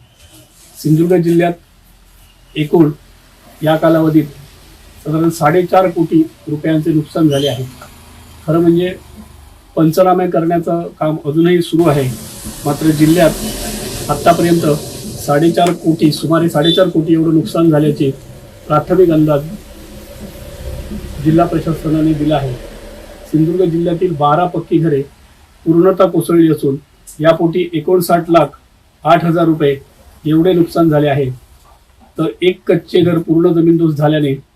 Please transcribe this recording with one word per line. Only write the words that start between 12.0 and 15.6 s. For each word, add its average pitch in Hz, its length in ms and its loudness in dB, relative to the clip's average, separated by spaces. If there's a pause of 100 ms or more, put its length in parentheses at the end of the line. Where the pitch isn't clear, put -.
मात्र 147 220 0
जिल्ह्यात 156 440 4 (800)
आत्तापर्यंत 170 500 2 (560)
साडेचार 165 560 0